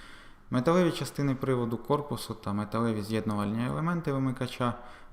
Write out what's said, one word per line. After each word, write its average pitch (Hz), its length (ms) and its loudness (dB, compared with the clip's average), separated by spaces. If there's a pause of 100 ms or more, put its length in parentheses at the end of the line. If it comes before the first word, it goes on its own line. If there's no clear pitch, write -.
(500)
Металеві 165 400 6
частини 143 440 0
приводу 120 440 0
корпусу 143 560 -2
та - 180 -6
металеві 107 500 0
з'єднувальні 107 640 0
елементи 160 460 0
вимикача, 127 640 0 (380)